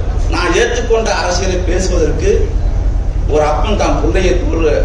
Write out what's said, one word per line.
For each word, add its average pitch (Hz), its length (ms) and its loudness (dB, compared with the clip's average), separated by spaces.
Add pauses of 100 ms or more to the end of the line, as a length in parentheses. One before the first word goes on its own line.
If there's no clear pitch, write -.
(300)
நான் 180 240 0
ஏற்றுக்கொண்ட 220 540 0
அரசியலை 180 480 -2
பேசுவதற்கு 175 960 0 (800)
ஒரு 151 140 2
அப்பன் - 340 0
தான் 147 240 0
பிள்ளையை 180 380 2
தூர - 460 0